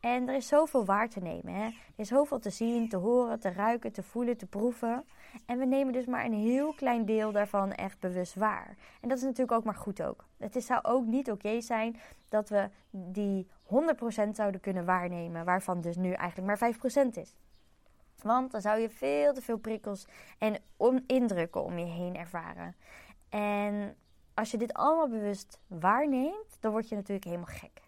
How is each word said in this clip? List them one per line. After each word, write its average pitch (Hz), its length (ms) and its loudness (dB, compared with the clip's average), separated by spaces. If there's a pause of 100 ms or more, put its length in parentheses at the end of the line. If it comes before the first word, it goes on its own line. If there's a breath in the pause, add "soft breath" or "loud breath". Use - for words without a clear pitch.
En 247 280 0
er 262 60 0
is 262 140 -2
zoveel 294 360 6
waar 202 240 2
te 214 120 -8
nemen, 175 340 -8
hè? 202 100 -2
Er 226 80 -6 (240 loud breath)
is 208 120 -6
zoveel 277 300 4
te 214 120 -4
zien, 233 380 0
te 208 80 -4
horen, 233 440 2
te 196 120 -2
ruiken, 220 400 -2
te 190 100 -8
voelen, 240 340 -2
te 208 100 -12
proeven. 233 580 -2 (420 loud breath)
En 240 120 -2
we 262 60 0
nemen 262 280 2
dus 247 140 -2
maar 247 180 -2
een 233 80 0
heel 254 420 2
klein 240 300 2
deel 214 280 2
daarvan 202 400 2
echt - 280 -6
bewust 180 340 -2
waar. 202 420 -2 (240 loud breath)
En - 80 -6
dat 262 100 2
is 247 60 -2
natuurlijk 254 280 2
ook 226 120 2
maar 208 100 -2
goed - 280 -6
ook. - 220 -6 (140)
Het - 180 -6
is, 240 100 -4
zou 240 160 2
ook 247 240 2
niet 254 240 0
oké 214 300 -2
zijn 226 360 -2 (320 loud breath)
dat 214 200 0
we 202 220 2 (200 soft breath)
die 190 580 -2 (140)
honderd 294 340 2
procent 214 400 -2
zouden 202 240 0
kunnen 185 240 -2
waarnemen, 175 600 -2
waarvan 180 360 2
dus 170 160 -4
nu 180 160 0
eigenlijk 185 360 -4
maar 202 100 2
vijf 233 200 2
procent 262 380 2
is. - 200 -12 (880)
Want 254 280 2
dan 226 100 -6
zou 208 200 2
je 226 100 0
veel 285 440 2
te 254 80 -6
veel 226 160 -2
prikkels 214 480 -6 (320 loud breath)
en 214 180 0 (200)
om-, 254 300 4
indrukken 208 580 2
om 175 140 -4
je 170 60 -4
heen 175 320 -6
ervaren. 170 600 -10 (520 loud breath)
En 208 680 -2 (380)
als 214 160 -2
je 233 80 -4
dit 226 140 -2
allemaal 320 360 4
bewust 208 580 -4
waarneemt, 262 960 0
dan 226 120 0
word 220 160 -2
je 226 60 -6
natuurlijk 202 300 -4
helemaal 175 220 -6
gek. - 420 -16